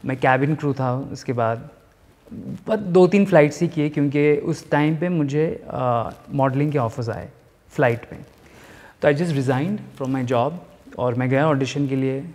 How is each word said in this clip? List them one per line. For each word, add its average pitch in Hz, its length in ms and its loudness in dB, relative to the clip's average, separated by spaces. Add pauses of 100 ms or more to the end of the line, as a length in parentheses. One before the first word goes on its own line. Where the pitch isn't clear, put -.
मैं 127 120 -4
कैबिन 139 380 4
क्रू 139 180 -2
था, 131 380 -2
उसके 131 220 -8
बाद 117 360 -2 (960)
पर 220 100 0
दो 180 300 6
तीन 196 180 4
फ्लाइट्स 151 360 4
ही 170 60 2
किए, 151 220 -2
क्योंकि 147 480 2
उस - 340 -6
टाइम 151 260 2
पे 175 120 -2
मुझे, 151 600 -2
अ, 120 400 -2 (220)
मॉडलिंग 139 400 0
के 143 60 -2
ऑफर्स 113 320 -2
आए 101 200 -10 (400)
फ्लाइट 120 320 0 (100)
में। - 80 -14 (800)
तो 147 60 4
I 147 60 6
just 165 200 0
resigned 139 680 -2
from 135 160 -2
my 127 140 -2
job 127 200 2 (480)
और 123 160 -2
मैं 127 140 -2
गया 139 180 2
ऑडिशन 139 400 0
के 135 80 -2
लिए। 135 400 -4